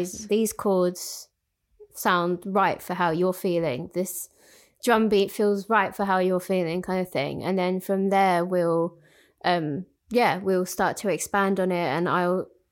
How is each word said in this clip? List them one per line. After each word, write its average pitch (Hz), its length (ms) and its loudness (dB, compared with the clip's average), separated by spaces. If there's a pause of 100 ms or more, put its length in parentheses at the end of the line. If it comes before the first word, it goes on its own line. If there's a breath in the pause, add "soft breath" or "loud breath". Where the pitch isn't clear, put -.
(140)
these, 214 140 -14
these 214 260 0
chords 180 760 -2 (640)
sound 175 520 0
right 190 360 0
for - 120 -6
how 175 180 0
you're 180 200 2
feeling. 170 640 -2
This - 340 -6 (560 soft breath)
drum 226 240 4
beat 202 240 2
feels 208 380 0
right 208 260 2
for 208 100 -2
how 190 140 2
you're 185 220 2
feeling," 180 400 -2
kind 185 180 -4
of 185 100 -4
thing. 139 340 -4
And 185 140 -2
then 185 220 0
from 196 300 -2
there, 190 340 4
we'll, 170 540 0 (480 soft breath)
um, 170 400 -2 (240)
yeah, 208 300 2
we'll 190 260 0
start 185 320 -2
to 208 120 -4
expand 190 500 0
on 185 120 2
it. 175 160 0
And 160 220 0
I'll, 180 400 0 (220)